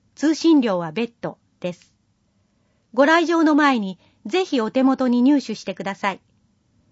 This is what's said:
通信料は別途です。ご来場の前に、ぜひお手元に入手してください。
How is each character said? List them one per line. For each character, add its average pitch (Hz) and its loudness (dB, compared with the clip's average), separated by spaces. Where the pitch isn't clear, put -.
通 302 -2
信 320 2
料 202 0
は 170 -8
別 233 -6
途 - -10
で 175 -8
す。 - -20
ご 262 4
来 330 2
場 330 2
の 302 2
前 285 2
に、 190 -6
ぜ 370 -2
ひ 277 -2
お 220 -4
手 262 0
元 262 0
に 240 0
入 277 4
手 214 -8
し - -14
て 190 -10
く 175 -14
だ 196 -8
さ 196 -4
い。 - -14